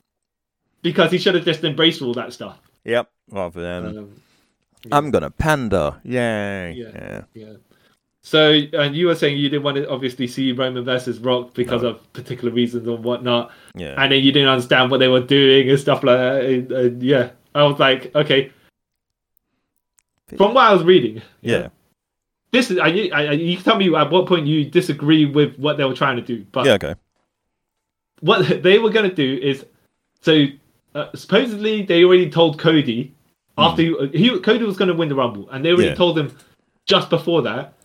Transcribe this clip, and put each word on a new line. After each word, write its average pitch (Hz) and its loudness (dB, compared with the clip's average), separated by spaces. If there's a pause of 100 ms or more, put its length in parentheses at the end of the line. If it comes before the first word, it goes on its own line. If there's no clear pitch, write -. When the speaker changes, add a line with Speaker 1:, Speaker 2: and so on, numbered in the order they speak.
(800)
Speaker 1:
Because 170 0
he 180 2
should 190 0
have 165 -2
just 160 -4
embraced 160 -2
all 120 -6
that 120 -10
stuff. 98 -16 (260)
Speaker 2:
Yep. 117 -4 (200)
Rather 90 -10
than 90 -8 (120)
Speaker 1:
Um, 101 -20 (640)
yeah. 120 -2
Speaker 2:
"I'm 147 0
gonna 80 -2
pander." 101 -2
Yay. 104 -6
Speaker 1:
Yeah, 113 -16
Speaker 2:
Yeah. 50 -16 (120)
Speaker 1:
yeah. 107 -20 (680)
So, 156 4 (220)
and 143 -2
you 175 0
were 170 2
saying 147 -2
you 143 0
didn't 143 -2
want 139 -2
to 143 -4
obviously 127 -6
see 135 -4
Roman 127 -4
versus 127 -6
Rock 123 -4
because 120 -4
Speaker 2:
No. 120 -2
Speaker 1:
of - -14
particular 120 -8
reasons 120 -2
or 117 -6
whatnot. 120 -4 (240)
Speaker 2:
Yeah. 78 -12
Speaker 1:
And 135 0
then 135 2
you 135 4
didn't 139 2
understand 127 2
what 131 2
they 131 4
were 127 4
doing 135 4
and 139 4
stuff 139 -2
like 127 4
that. 127 0
And, 127 -2
and 123 -2
yeah, 127 0 (240)
I 147 2
was 143 2
like, 131 0
"Okay." 143 0 (1900)
From 202 2
what 262 4
I 208 4
was 175 4
reading, 147 4 (240)
you 117 -4
Speaker 2:
Yeah. 95 2
Speaker 1:
know, 57 -8 (800)
this 247 2
is, 180 0
I, 156 2 (260)
I, 147 -2
I, 151 -4
you 165 -2
tell 208 0
me 185 2
at 147 0
what 185 2
point 170 0
you 151 0
disagree 156 2
with 143 0
what 143 -4
they 147 -2
were 131 -2
trying 135 -2
to 110 -6
do, 113 -8
but 135 -2
Speaker 2:
Yeah, 127 6
okay. 85 -4 (1300)
Speaker 1:
what 190 2
<laughs> 139 -2
they 196 6
were 220 0
gonna 196 0
do 131 -2
is, 139 -4 (580)
so, 151 4 (500)
uh, 147 -8
supposedly 214 -2
they 170 2
already 180 6
told 160 2
Cody 143 0 (420)
Speaker 2:
Hmm. 147 0
Speaker 1:
after 165 2
he, 165 0 (200)
he, 214 2
Cody 233 0
was 196 -4
gonna 185 0
win 165 -2
the 143 -4
Rumble, 110 -4
and 135 -8
they 170 0
already 175 2
Speaker 2:
Yeah. 135 -6
Speaker 1:
told 170 0
him 139 -6 (500)
just 175 0
before 165 0
that 117 -8 (100)